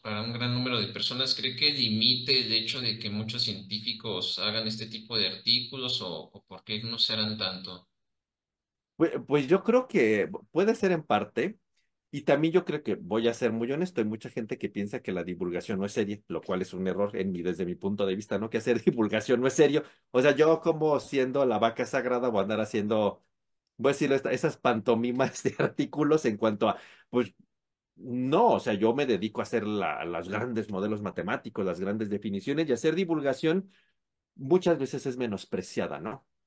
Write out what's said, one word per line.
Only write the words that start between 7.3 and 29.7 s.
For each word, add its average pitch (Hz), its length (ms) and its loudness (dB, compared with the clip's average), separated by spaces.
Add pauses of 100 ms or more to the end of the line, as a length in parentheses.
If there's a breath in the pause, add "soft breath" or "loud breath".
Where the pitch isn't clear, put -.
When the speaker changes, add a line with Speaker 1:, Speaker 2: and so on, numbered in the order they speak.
Speaker 1:
tanto? 92 520 -8 (1080)
Speaker 2:
Pue-, 151 280 0
pues 135 220 0
yo 190 160 4
creo 254 240 2
que 107 420 2 (220)
puede 202 240 2
ser 190 160 2
en 165 120 0
parte, 113 540 -2 (540)
y 143 100 -8
también 160 320 2
yo 175 120 4
creo 151 180 -4
que, 104 120 -2
voy 113 320 0
a 117 60 2
ser 113 180 0
muy 117 200 -2
honesto, 160 300 -2
hay 107 60 0
mucha 110 220 -6
gente 117 280 -6
que - 120 -6
piensa 104 320 -6
que - 120 -6
la 87 100 -2
divulgación 90 560 -4
no 98 60 -2
es 101 80 -6
seria, 104 340 -2
lo 82 140 -6
cual 92 200 -2
es - 120 -8
un 92 140 -4
error 101 280 -2
en 95 160 -2
mi, 87 100 -6
desde 87 240 -2
mi 87 100 -4
punto 101 300 -2
de 95 100 0
vista, 104 220 -4
¿no? 107 120 -4
Que 117 100 -2
hacer 117 240 0
<laughs> - 0 -
divulgación 117 580 4
no 131 60 4
es 131 60 2
serio. 147 300 6 (280 loud breath)
O 127 100 4
sea, 139 140 6
yo 156 260 6
como 156 380 2
siendo 131 460 2
la 113 120 4
vaca 117 280 2
sagrada 123 440 0
voy 107 100 2
a 98 40 4
andar 107 180 0
haciendo, 107 640 0 (540)
voy 131 140 4
a - 20 2
decirlo, 139 220 2
esta-, - 180 0
esas 139 240 0
pantomimas 123 880 2
de - 120 0
<laughs> - 40 -2
artículos 151 640 2
en 107 120 0
cuanto 107 320 2
a, - 80 0 (320 loud breath)
pues, 123 240 0 (640)
no, 127 540 2
o 107 100 6
sea, 117 140 0
yo 110 220 4
me 143 100 0
dedico 107 360 0
a - 20 -4
hacer 107 240 -2
la, 85 380 -2